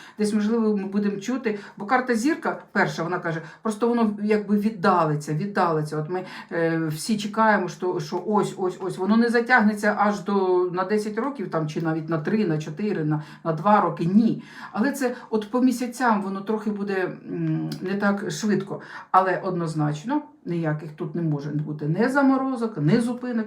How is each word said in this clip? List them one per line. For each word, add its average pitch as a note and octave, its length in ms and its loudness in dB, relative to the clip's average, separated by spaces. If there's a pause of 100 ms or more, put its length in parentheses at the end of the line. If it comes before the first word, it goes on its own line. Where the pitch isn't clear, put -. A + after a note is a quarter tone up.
(180)
Десь, G#3 160 0
можливо, G#3+ 420 2
ми F#3+ 80 -2
будемо G3 320 0
чути, A#3 420 -2 (180)
бо G#3 100 -10
карта B3+ 280 0
зірка, A#3 480 -2 (100)
перша, E3+ 300 0
вона E3+ 160 -2
каже, E3 240 -4 (200)
просто A3+ 260 0
воно A3+ 340 2
якби G#3 360 2
віддалиться, F3 760 2
віддалиться. E3 600 0
От D#3 140 -4
ми, F3+ 140 -4 (280)
е, E3 340 0
всі F3+ 320 -2
чекаємо, G#3 500 2
що, F3+ 320 -4
що A3+ 260 -6
ось, G3+ 300 2
ось, F3+ 240 -2
ось. F3+ 180 -6
Воно G3+ 180 2
не A#3 120 4
затягнеться A3 680 4
аж G3+ 220 2
до, F#3 520 2
на F#3 120 0
десять G#3+ 340 0
років, A#3+ 320 -4
там, D#3 180 -2
чи E3 140 -4
навіть D#3+ 260 -2
на D#3+ 100 0
три, G3+ 280 0
на D#3 120 0
чотири, E3+ 460 -4
на, D3+ 180 0 (220)
на E3 80 0
два G3+ 280 6
роки, E3+ 240 0
ні. G#3 380 4 (300)
Але A#3+ 200 0
це B3+ 220 -2 (160)
от G#3+ 200 -2
по B3+ 100 0
місяцям A#3+ 600 2
воно G3 180 -4
трохи G#3+ 300 -2
буде, F#3+ 460 -2 (120)
м, D#3+ 420 -2 (100)
не F#3 140 -4
так G3+ 180 2 (160)
швидко. F3 520 -2 (300)
Але F#3 280 4
однозначно E3+ 840 -2 (220)
ніяких E3 480 -4
тут D#3+ 220 -8
не E3+ 80 -2
може D3+ 280 -2
бути D3+ 360 -4
ні G3 220 2
заморозок, C4 720 2
ні G3 220 4
зупинок, A#3+ 460 -4